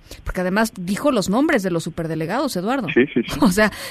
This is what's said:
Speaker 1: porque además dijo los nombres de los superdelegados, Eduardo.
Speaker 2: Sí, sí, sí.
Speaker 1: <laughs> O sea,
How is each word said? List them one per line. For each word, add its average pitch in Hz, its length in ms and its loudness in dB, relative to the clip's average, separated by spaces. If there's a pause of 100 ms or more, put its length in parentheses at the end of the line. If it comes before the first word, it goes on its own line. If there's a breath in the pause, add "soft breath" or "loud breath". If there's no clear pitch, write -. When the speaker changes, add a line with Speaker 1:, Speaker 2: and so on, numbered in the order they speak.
(240 loud breath)
Speaker 1:
porque - 180 -4
además 196 360 0
dijo 190 340 0
los 220 160 0
nombres 262 360 2
de 185 80 0
los 165 140 0
superdelegados, 165 680 -4
Eduardo. 214 340 -2
Speaker 2:
Sí, - 180 4
sí, 233 160 -2
sí. - 160 -6
Speaker 1:
<laughs> - 20 2
O 269 60 6
sea, 202 240 4 (200 loud breath)